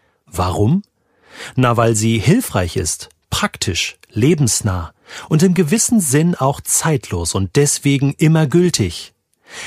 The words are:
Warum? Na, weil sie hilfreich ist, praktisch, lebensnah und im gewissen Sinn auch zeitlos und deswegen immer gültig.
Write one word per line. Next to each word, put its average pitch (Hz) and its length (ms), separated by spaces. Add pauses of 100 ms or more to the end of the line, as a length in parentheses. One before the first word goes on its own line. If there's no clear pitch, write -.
(240)
Warum? 104 580 (720)
Na, 123 220
weil 113 200
sie 113 220
hilfreich 107 580
ist, - 340 (180)
praktisch, - 680 (120)
lebensnah 107 840 (340)
und 156 140
im 185 100
gewissen 190 480
Sinn 156 340
auch 135 280
zeitlos 98 720
und 98 220
deswegen 139 580
immer 160 320
gültig. 139 680 (540)